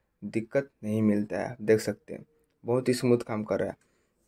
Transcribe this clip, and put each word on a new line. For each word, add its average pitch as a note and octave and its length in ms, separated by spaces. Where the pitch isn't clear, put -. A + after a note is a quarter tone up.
दिक्कत A2 460
नहीं G#2+ 180
मिलता G#2 360
है। G2 120
आप B2 120
देख G#2+ 180
सकते - 340
हैं - 100
बहुत B2+ 240
ही B2+ 60
स्मूथ B2 240
काम G#2+ 260
कर G2 160
रहा G2 80
है। - 80